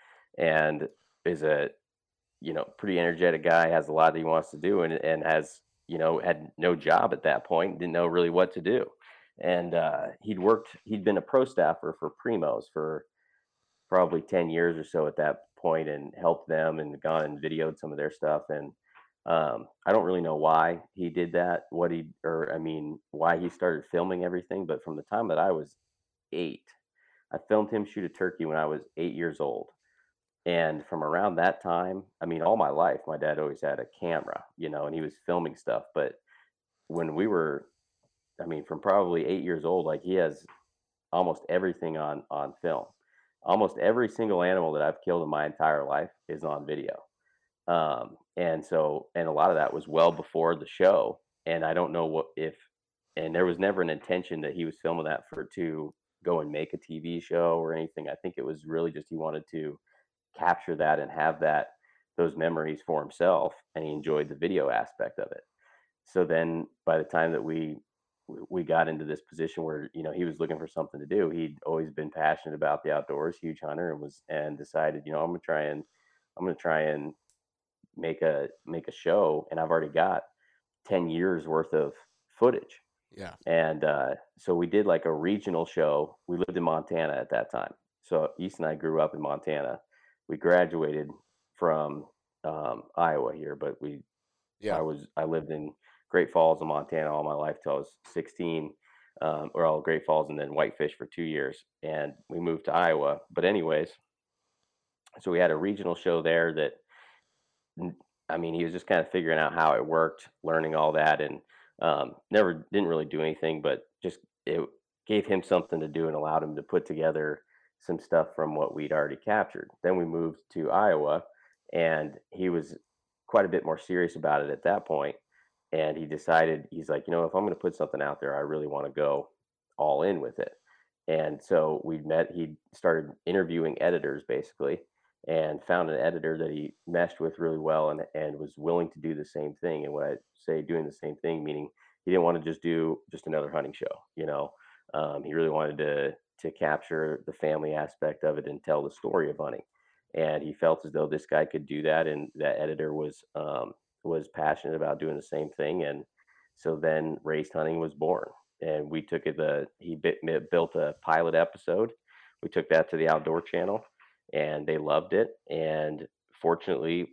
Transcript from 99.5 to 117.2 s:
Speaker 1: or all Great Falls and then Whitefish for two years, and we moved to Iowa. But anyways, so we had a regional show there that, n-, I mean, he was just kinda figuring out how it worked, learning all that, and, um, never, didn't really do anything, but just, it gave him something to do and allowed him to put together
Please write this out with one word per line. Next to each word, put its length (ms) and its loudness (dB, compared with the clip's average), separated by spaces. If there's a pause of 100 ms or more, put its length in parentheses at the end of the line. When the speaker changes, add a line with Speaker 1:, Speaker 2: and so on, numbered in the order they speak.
Speaker 1:
or 120 2
all 160 4
Great 240 0
Falls 240 2
and 80 -8
then 160 -6
Whitefish 420 0
for 100 -14
two 180 -8
years, 400 -4 (200)
and 300 -4 (160)
we 100 -6
moved 260 -4
to 80 0
Iowa. 480 2 (100)
But 140 0
anyways, 460 2 (1300)
so 100 -2
we 80 4
had 120 6
a 60 0
regional 380 -2
show 260 0
there 320 2
that, 200 0 (1080)
n-, 140 -8 (340)
I 80 -4
mean, 160 -4
he 120 -2
was 80 -4
just 140 -10
kinda 180 4
figuring 340 0
out 140 2
how 220 4
it 100 0
worked, 440 0 (140)
learning 320 0
all 180 4
that, 280 4
and, 200 -6 (400)
um, 340 0 (160)
never, 400 4
didn't 160 2
really 180 0
do 160 -4
anything, 400 -2
but 220 0 (180)
just, 180 -6 (260)
it 160 0 (460)
gave 180 2
him 180 2
something 380 0
to 60 -4
do 200 -2
and 80 -2
allowed 280 0
him 120 -6
to 80 -8
put 220 0
together 560 -2 (380)